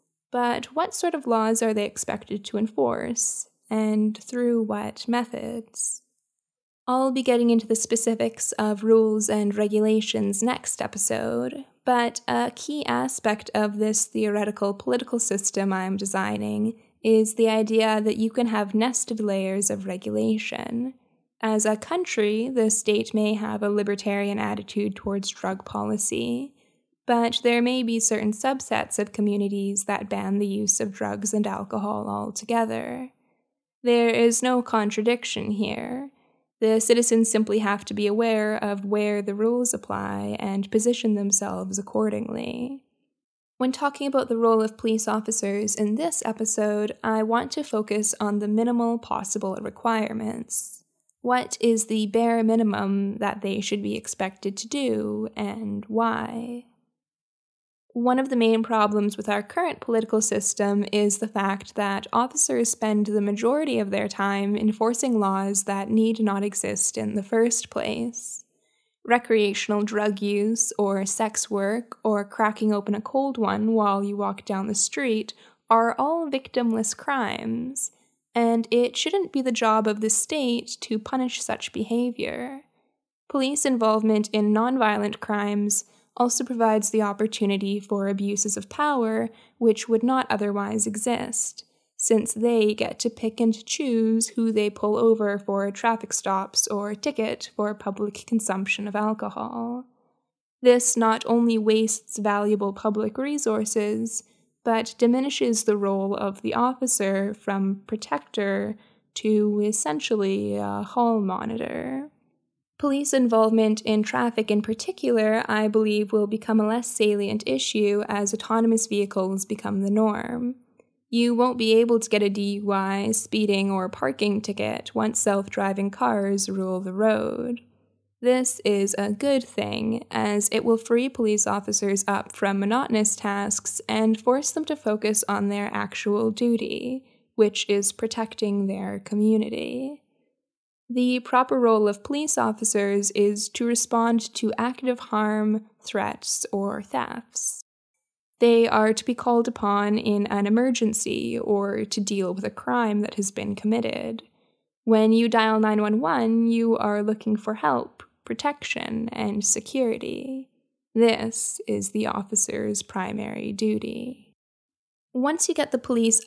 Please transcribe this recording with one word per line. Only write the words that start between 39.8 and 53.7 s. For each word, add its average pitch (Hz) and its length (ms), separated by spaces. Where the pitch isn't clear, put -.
and 196 320
position 226 420
themselves 196 640
accordingly. 220 1040
When 254 140
talking 285 360
about 269 200
the 233 100
role 226 240
of 220 160
police 220 300
officers 214 680
in 214 200
this 311 300
episode, 214 760
I 220 220
want 233 280
to 302 120
focus 214 560
on 208 200
the 208 100
minimal 233 480
possible 202 640
requirements. 220 1200
What 247 400
is 226 240
the 214 220
bare 226 360
minimum 202 760
that 202 220
they 196 200
should 202 200